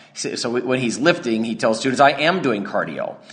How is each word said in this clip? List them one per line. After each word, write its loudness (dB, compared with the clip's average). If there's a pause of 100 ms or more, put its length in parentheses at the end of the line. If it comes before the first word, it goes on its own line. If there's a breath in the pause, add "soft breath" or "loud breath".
(140 loud breath)
So, -8
so -4
w-, -2
when 0
he's -2
lifting, 2
he -4
tells 0
students, 0
"I 8
am 0
doing 0
cardio." -4 (160 loud breath)